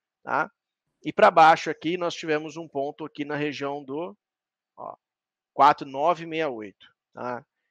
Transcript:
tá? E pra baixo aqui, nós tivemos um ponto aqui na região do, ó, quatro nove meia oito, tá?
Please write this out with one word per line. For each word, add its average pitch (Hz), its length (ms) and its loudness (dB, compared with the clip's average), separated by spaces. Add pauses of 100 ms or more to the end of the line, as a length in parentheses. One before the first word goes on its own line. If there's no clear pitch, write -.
(240)
tá? 143 260 -2 (540)
E 151 80 -6
pra 208 180 6
baixo 165 400 6
aqui, 156 260 -4
nós 175 180 -4
tivemos 156 420 -4
um 165 100 -12
ponto 147 380 -8
aqui 147 200 -10
na 147 120 -6
região 143 480 -6
do, 160 320 -10 (600)
ó, - 200 -14 (580)
quatro 143 340 4
nove 160 380 -2
meia 160 220 -4
oito, 107 440 -14 (220)
tá? 123 300 -10 (260)